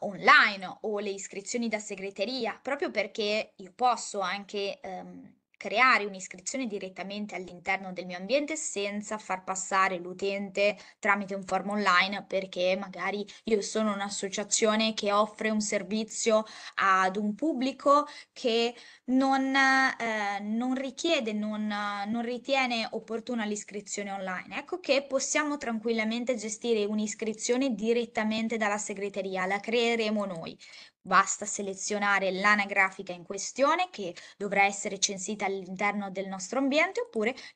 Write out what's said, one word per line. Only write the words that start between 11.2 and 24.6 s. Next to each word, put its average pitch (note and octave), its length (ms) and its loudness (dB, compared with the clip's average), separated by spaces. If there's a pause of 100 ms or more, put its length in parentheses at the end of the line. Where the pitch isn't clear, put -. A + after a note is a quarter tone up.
un G3 100 -8
form F#3 240 0
online, G3 580 4
perché F#3 540 0
magari F#3+ 460 -4 (180)
io A3 160 2
sono G#3+ 320 0
un'associazione G#3 1040 0
che G3+ 180 0
offre G#3+ 380 2
un G#3+ 100 0
servizio A3 840 0 (320)
ad F#3+ 420 4
un G#3 160 0
pubblico C#4+ 760 2 (240)
che A#3 420 0 (360)
non, C4+ 440 4
eh, A#3 880 2
non A3+ 360 0
richiede, C4+ 580 0
non, G#3+ 320 -2
non G#3 560 -2
ritiene A#3+ 680 0
opportuna A3+ 520 -4
l'iscrizione G#3 680 -6
online. F#3+ 480 -6